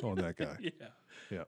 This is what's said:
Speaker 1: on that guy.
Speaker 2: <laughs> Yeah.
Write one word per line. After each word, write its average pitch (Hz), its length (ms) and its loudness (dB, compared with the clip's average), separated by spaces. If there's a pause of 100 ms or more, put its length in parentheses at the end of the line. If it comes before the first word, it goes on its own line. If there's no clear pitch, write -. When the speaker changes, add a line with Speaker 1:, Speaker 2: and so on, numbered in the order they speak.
Speaker 1:
on 101 140 2
that 85 180 4
guy. - 240 0
Speaker 2:
<laughs> 175 120 0 (580)
Yeah. 87 180 -2